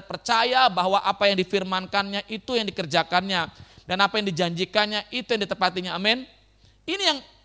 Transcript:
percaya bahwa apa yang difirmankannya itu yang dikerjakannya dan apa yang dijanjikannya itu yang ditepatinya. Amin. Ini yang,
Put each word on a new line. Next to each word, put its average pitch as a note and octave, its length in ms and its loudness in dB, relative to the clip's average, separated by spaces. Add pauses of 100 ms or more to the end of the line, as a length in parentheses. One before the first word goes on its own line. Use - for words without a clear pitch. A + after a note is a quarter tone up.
percaya A#3+ 640 2
bahwa F#3 320 2
apa G3 240 2
yang G3 140 4
difirmankannya F#3+ 880 -2
itu A3 240 -6
yang A3 140 0
dikerjakannya F3 840 0 (320)
dan F#3 160 -4
apa G3 240 4
yang G3+ 80 -2
dijanjikannya F#3 800 0
itu B3 160 -6
yang A3 160 0
ditepatinya. F3+ 560 -2
Amin. A3+ 240 0 (640)
Ini - 160 -4
yang, D#4+ 160 0 (260)